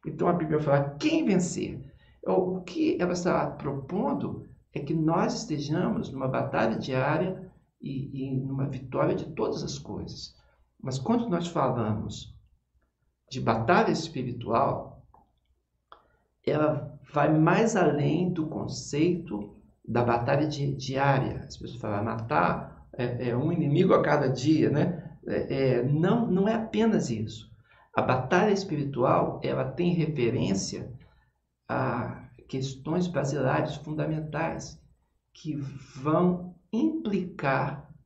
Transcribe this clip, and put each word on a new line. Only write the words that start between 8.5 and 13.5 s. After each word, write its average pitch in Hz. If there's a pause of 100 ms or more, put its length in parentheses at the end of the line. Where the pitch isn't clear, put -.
vitória 147
de - (100)
todas -
as -
coisas. - (440)
Mas 135
quando 233
nós 170
falamos 113 (960)
de 127
batalha 185